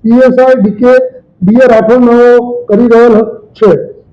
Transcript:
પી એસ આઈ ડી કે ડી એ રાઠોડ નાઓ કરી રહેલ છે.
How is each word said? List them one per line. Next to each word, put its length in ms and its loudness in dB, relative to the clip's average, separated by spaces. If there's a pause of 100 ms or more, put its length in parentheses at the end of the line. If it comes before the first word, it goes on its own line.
પી 60 -4
એસ 300 2
આઈ 220 0
ડી 100 -2
કે 520 -2 (200)
ડી 120 0
એ 120 2
રાઠોડ 320 0
નાઓ 640 0
કરી 220 -2
રહેલ 380 2
છે. 720 -6 (180)